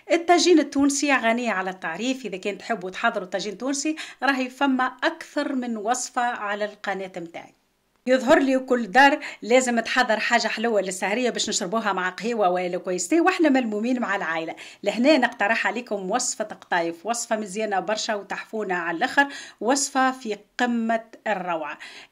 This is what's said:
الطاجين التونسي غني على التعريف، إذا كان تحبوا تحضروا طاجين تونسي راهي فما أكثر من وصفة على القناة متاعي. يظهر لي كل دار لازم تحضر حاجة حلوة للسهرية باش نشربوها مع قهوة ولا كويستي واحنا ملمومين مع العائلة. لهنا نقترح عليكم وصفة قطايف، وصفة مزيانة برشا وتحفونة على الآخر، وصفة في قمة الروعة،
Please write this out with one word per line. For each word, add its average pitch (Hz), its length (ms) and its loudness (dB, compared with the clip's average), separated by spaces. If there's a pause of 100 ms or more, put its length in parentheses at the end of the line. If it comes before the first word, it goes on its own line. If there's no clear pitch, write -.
(120)
الطاجين 339 480 6
التونسي 285 540 2
غني 233 360 2
على 190 200 -2
التعريف، 190 560 -4
إذا 185 120 -6
كان 196 200 -6
تحبوا 185 320 -6
تحضروا 208 380 -2
طاجين 196 300 -6
تونسي 277 380 -4 (280)
راهي 262 260 0
فما 254 360 0 (180)
أكثر 294 520 -4
من 240 220 -4
وصفة 240 440 -2
على 214 440 -4
القناة 196 520 -8
متاعي. 170 360 -14 (540)
يظهر 254 320 6
لي 262 200 2
كل 247 280 0
دار 277 320 6 (220)
لازم 240 380 4
تحضر 226 400 0
حاجة 233 280 2
حلوة 220 340 0
للسهرية 226 480 -2
باش 208 200 -4
نشربوها 202 440 -2
مع 185 160 0
قهوة 202 400 0
ولا 180 280 -2
كويستي 185 440 0
واحنا 349 280 4
ملمومين 240 500 2
مع 202 160 -2
العائلة. 165 400 -4 (280)
لهنا 240 340 4
نقترح 226 500 0
عليكم 202 440 -4
وصفة 240 320 -2
قطايف، 170 640 -4
وصفة 226 300 -2
مزيانة 208 440 -4
برشا 208 360 -2
وتحفونة 196 600 -6
على 170 220 -4
الآخر، 262 300 2 (340)
وصفة 262 500 2
في 220 260 -8 (200)
قمة 226 460 0 (240)
الروعة، 170 520 -4 (320)